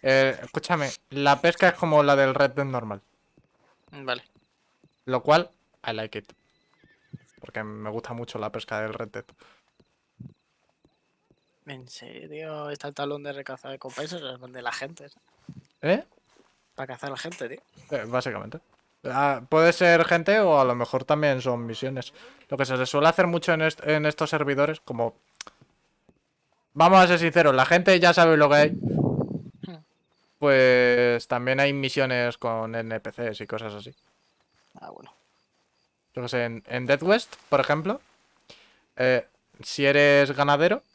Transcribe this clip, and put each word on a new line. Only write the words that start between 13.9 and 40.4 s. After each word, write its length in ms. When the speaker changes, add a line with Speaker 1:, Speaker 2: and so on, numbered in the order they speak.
Speaker 2:
de 420
la 100
gente, 320
¿eh? 60
Speaker 1:
¿Eh? 220
Speaker 2:
Para 140
cazar 220
a 20
la 60
gente, 300
tío. 120
Speaker 1:
Eh, 180
básicamente. 500
Ah, 440
puede 240
ser 320
gente 360
o 180
a 60
lo 100
mejor 300
también 380
son 220
misiones. 480
Lo 80
que 80
se 120
le 100
suele 220
hacer 200
mucho 240
en 100
est-, 240
en 200
estos 240
servidores, 500
como, 340
vamos 280
a 60
ser 120
sinceros, 360
la 120
gente 340
ya 140
sabe 220
lo 120
que 60
hay. 160
Speaker 2:
Hmm. 1120
Speaker 1:
Pues 880
también 320
hay 120
misiones 680
con 360
N 260
P 120
Cs 300
y 40
cosas 280
así. 200
Speaker 2:
Ah, 100
bueno. 220
Speaker 1:
Yo 80
qué 60
sé, 160
en, 220
en 200
Dead 160
West, 340
por 120
ejemplo, 400
eh, 300
si 240
eres 460
ganadero 500